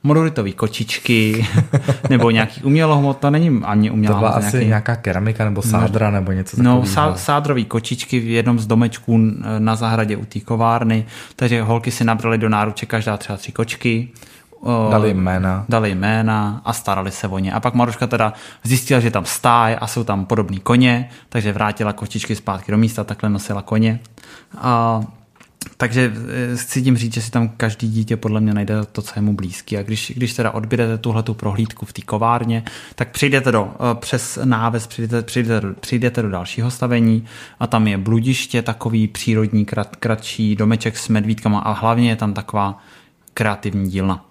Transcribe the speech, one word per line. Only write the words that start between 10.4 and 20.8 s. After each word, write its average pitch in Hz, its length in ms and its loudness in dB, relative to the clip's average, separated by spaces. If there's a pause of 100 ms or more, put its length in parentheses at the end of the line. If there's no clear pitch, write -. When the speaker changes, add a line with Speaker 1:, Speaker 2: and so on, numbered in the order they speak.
Speaker 1:
kovárny, 113 680 2 (300)
takže 117 260 2
holky 117 280 0
si 117 140 -2
nabrali 113 340 0
do 110 100 0
náruče 107 380 0
každá 110 300 -2
třeba 101 200 -8
tři - 160 -12
kočky. 117 560 -2 (560)
O, 113 260 2
Speaker 2:
Dali 107 240 4
jména. 92 540 0
Speaker 1:
dali 107 260 0
jména 107 680 0
a 113 80 -2
starali 98 380 -2
se - 180 -8
o 95 100 -4
ně. 95 140 -2
A 110 80 -2
pak 117 140 -2
Maruška 120 320 0
teda 113 260 0 (320)
zjistila, 127 360 2
že 113 100 2
tam 101 140 -2
stáj 117 560 2
a 120 60 -6
jsou 113 180 -4
tam 98 200 -2
podobný 95 360 -2
koně, 123 480 4 (200)